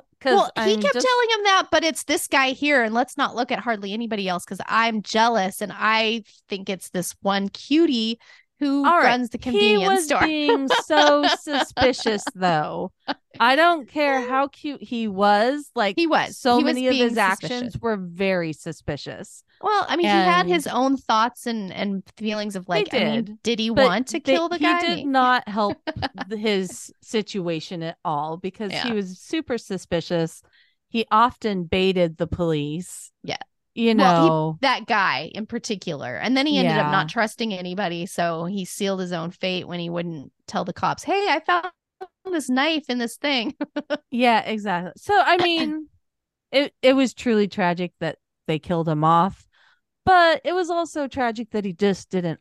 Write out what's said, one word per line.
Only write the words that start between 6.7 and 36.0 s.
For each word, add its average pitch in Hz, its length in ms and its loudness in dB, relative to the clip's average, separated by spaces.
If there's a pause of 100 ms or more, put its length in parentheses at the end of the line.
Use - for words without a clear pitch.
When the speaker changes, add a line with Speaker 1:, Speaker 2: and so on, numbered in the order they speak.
Speaker 2:
this - 320 -6
one 196 280 0
cutie 247 720 0 (400)
who 277 280 0
Speaker 1:
All 339 100 6
right. 269 120 6
Speaker 2:
runs 247 200 0
the - 80 -10
Speaker 1:
He - 60 -10
Speaker 2:
convenience 415 340 4
Speaker 1:
was 381 280 2
Speaker 2:
store." 262 160 2
<laughs> 247 60 2
Speaker 1:
being 294 420 2
so 294 580 4
suspicious, 269 1040 0
though. 170 580 0 (480)
I 240 160 6
don't 330 320 2
care 285 340 0
Speaker 2:
<laughs> 247 60 -6
Speaker 1:
how 269 200 0
cute 285 340 -10
he 226 260 -4
was. 208 680 2
Like, 202 220 0
Speaker 2:
He 330 100 2
was. 262 320 0
Speaker 1:
so 240 180 4
Speaker 2:
He 302 60 4
was 247 100 2
Speaker 1:
many 254 140 0
of 254 60 4
Speaker 2:
being 247 160 2
Speaker 1:
his 233 100 -2
actions 214 560 -2
Speaker 2:
suspicious. - 60 -10
Speaker 1:
were 226 160 -2
very 175 560 -2
suspicious. - 880 -12 (180)
Speaker 2:
Well, 403 260 0
I - 100 -2
mean, 349 120 2
he 392 140 4
had 359 240 4
Speaker 1:
And - 20 -2
Speaker 2:
his 349 180 2
own 262 300 0
thoughts 233 480 0
and, 220 260 -6
and 196 320 -4 (140)
feelings 214 380 -6
of, 180 100 -8
Speaker 1:
He - 40 -20
Speaker 2:
like, 330 220 0
I 254 80 0
mean, 220 260 0
Speaker 1:
did. 214 180 -14
Speaker 2:
did 226 160 0
he 226 120 0
Speaker 1:
But 247 140 4
Speaker 2:
want 233 220 2
to - 160 -6
Speaker 1:
they, 269 100 2
Speaker 2:
kill 330 160 2
the 349 80 -4
Speaker 1:
he 294 60 -2
Speaker 2:
guy? 349 160 2
Speaker 1:
did 339 180 0
Speaker 2:
Maybe. 285 140 -6
Speaker 1:
not 254 360 2
help 208 400 -2
Speaker 2:
<laughs> - 420 -8
Speaker 1:
th-, 214 100 -6
his 196 520 -2 (100)
situation 175 840 -4
at 165 220 -8
all 156 320 -4
because 190 340 -8
Speaker 2:
Yeah. - 160 -4
Speaker 1:
he 233 60 -2
was 190 260 -6
super 294 380 -6
suspicious. 170 840 -4 (480)
He 220 220 -2
often 214 540 0
baited 180 520 0
the 170 100 -4
police. 160 840 -4 (120)
Speaker 2:
Yeah. - 140 -8 (380)
Speaker 1:
You 226 200 4
Speaker 2:
Well, 190 180 6
he, 165 160 6
Speaker 1:
know. 160 320 -2
Speaker 2:
that 240 260 0
guy 170 480 0
in 214 100 -8
particular. 185 720 -8